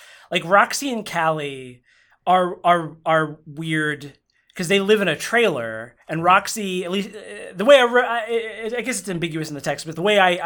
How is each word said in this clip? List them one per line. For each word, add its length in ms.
Like, 140
Roxy 460
and 180
Callie 720
are, 360
are, 420
are 400
weird 720
'cause 140
they 100
live 220
in 80
a 80
trailer, 800
and 160
Roxy, 640
at 60
least, 180
uh, 440
the 120
way 120
I 60
wrote, 220
I, 140
I, 580
I 40
guess 200
it's 80
ambiguous 400
in 60
the 60
text, 240
but 120
the 40
way 160
I, 180